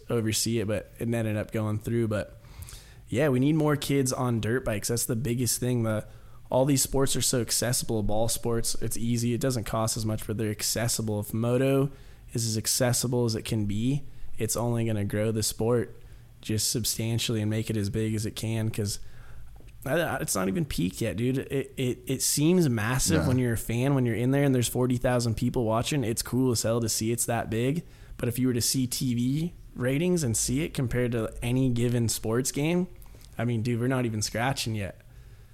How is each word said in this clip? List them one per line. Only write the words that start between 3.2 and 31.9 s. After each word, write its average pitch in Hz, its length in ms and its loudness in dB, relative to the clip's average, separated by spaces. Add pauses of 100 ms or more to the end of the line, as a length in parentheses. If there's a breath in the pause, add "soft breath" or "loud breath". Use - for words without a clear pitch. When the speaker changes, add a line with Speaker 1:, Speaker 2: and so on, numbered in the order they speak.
Speaker 1:
we 127 100 4
need 143 160 4
more 151 220 4
kids 139 360 0
on 123 280 0
dirt 117 240 0
bikes. 107 240 -2
That's 120 180 0
the 127 100 -2
biggest 117 440 0
thing. 123 240 0
The, 107 220 -2 (440 loud breath)
all 127 140 4
these 139 180 4
sports 135 340 2
are 127 60 0
so 127 180 2
accessible. 113 640 0
Ball 113 260 2
sports, - 540 0
it's 110 140 -2
easy. 117 360 2
It 113 80 0
doesn't 120 240 0
cost 110 320 0
as 110 80 -2
much, 107 220 -2
but 107 100 -4
they're 107 140 0
accessible. 110 720 0
If - 120 -6
moto 135 600 2 (400 loud breath)
is 117 140 -2
as 110 120 0
accessible 123 680 2
as 110 120 0
it - 100 -6
can 110 200 0
be, 120 360 0 (360 loud breath)
it's 117 180 -2
only 117 280 2
gonna 107 200 0
grow 104 260 0
the 110 140 0
sport 117 520 0 (460 loud breath)
just - 280 0
substantially 113 680 0
and 107 80 0
make 110 220 0
it 110 60 0
as 101 140 0
big 110 240 0
as 107 120 -2
it - 100 -6
can, 110 340 -2
'cause 104 280 -2 (880 loud breath)
I, 151 160 2
I, 135 160 0
it's - 180 -2
not 190 140 0
even 185 160 0
peaked - 360 -4
yet, 110 160 -2
dude. 127 220 0
It, 139 380 -4
it, 127 220 -2 (100)
it 131 140 -2
seems 165 460 4
massive 117 540 2
Speaker 2:
Yeah. - 60 2
Speaker 1:
when 127 100 4
you're 123 140 2
a 110 40 2
fan, 123 380 2
when 127 100 4
you're 117 120 0
in 123 160 2
there 143 100 4
and 143 100 4
there's 123 140 2
forty 123 300 2
thousand 123 400 2
people 123 280 0
watching. 120 380 0
It's 113 200 -2
cool 127 280 2
as 113 120 0
hell 117 180 2
to 113 80 0
see 113 240 0
it's 117 140 -2
that 117 240 -2
big. 127 340 0 (320 loud breath)
But 123 120 -2
if 117 80 -2
you 127 120 2
were 123 60 2
to 120 60 0
see 127 280 0
T 127 260 -2
V 135 400 0 (220)
ratings 156 480 2
and 113 120 0
see 131 260 0
it 170 120 -6
compared 123 380 0
to 110 280 -2
any 127 300 2
given 120 380 2